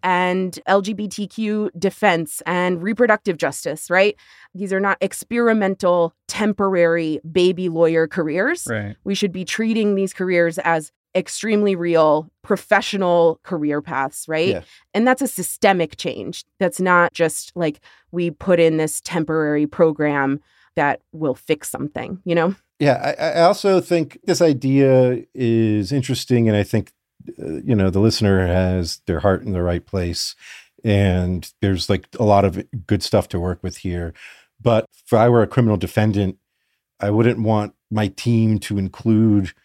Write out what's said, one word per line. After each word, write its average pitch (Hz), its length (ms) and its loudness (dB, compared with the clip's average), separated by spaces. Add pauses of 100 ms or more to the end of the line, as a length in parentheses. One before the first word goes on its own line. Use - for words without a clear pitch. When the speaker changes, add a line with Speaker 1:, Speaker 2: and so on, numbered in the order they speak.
Speaker 1:
and 180 640 -2
L 196 160 2
G 196 100 -6
B 208 160 -8
T 196 180 -8
Q 214 520 -4
defense 175 640 -2
and 180 380 -2
reproductive 214 560 0
justice, 147 500 -6
right? 190 280 2 (380)
These 190 200 -6
are 190 60 0
not 196 200 -2
experimental, 196 1120 0 (140)
temporary 170 920 0 (120)
baby 180 380 0
lawyer 165 360 2
careers. 185 640 -4
Speaker 2:
Right. 104 360 -6
Speaker 1:
We 202 100 -4
should 196 180 -2
be 180 140 -10
treating 220 480 -2
these 196 180 -2
careers 175 460 0
as 165 340 -2 (220)
extremely 208 600 -2
real 160 560 2 (120)
professional 180 1040 0
career 147 360 -4
paths, 139 480 -8
right? 160 200 -2
Speaker 3:
Yeah. - 140 -4 (320)
Speaker 1:
And 220 120 0
that's 254 160 2
a 269 40 0
systemic 185 720 -2
change. - 480 -10 (140)
That's 180 220 -2
not 175 340 4
just, - 420 -4
like, 160 240 -4 (320)
we 170 180 -4
put 175 300 0
in 160 160 4
this 156 240 -4
temporary 156 640 -2
program 147 760 0 (360)
that 143 240 0 (120)
will 156 220 -4
fix - 360 -4
something, - 540 -10
you 170 100 -4
know? 170 200 0 (240)
Speaker 3:
Yeah, 139 400 0
I, 160 220 -2
I - 20 6
also 190 380 4
think 165 440 -2
this 175 160 0
idea 131 840 4 (100)
is 113 580 0
interesting, 123 560 0
and 104 80 4
I 104 60 4
think, 101 300 -4 (500)
uh, 78 220 -8
you 131 100 0
know, 95 160 2
the 92 100 0
listener 101 460 2
has 90 600 -2
their 82 140 -2
heart 98 220 2
in 104 100 -6
the 87 100 -2
right 87 220 -2
place, 87 500 -6 (500)
and 92 760 0
there's, 95 300 -2
like, 98 180 -4 (100)
a 113 60 0
lot 101 200 6
of 92 200 -2 (220)
good 101 160 0
stuff - 260 0
to 90 120 -6
work 90 220 -6
with 90 160 -10
here. 87 360 -8 (480)
But 113 240 2 (180)
if - 80 -6
I 113 160 6
were 120 140 6
a 101 40 2
criminal 113 300 2
defendant, 101 640 0 (640)
I 101 100 -2
wouldn't 113 300 2
want 107 340 -2 (160)
my 107 180 -2
team 110 520 0
to 101 180 -6
include 104 760 0 (120)